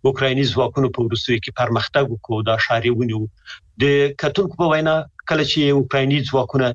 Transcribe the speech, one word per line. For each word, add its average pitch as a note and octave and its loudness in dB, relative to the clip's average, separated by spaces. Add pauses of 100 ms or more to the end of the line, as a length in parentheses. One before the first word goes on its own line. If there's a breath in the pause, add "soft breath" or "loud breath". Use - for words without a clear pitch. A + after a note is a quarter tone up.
اوکرایني C3+ 2
ځواکونو C3 0
په B2 -4
وروستیو A2+ -2
کې - -8 (100)
پرمختګ A#2 0
وکړ A2+ -10
او A2 -2
دا A2 0
ښار A#2 0
یې A#2+ 2
ونیو. A2 -2 (580 loud breath)
د C#3+ 4 (120)
کتونکو F3 -2
په F3 2
وینا، D#3 2 (320)
کله D#3 0
چې D3 -2 (200)
اوکرایني C3+ 0
ځواکونه C3 0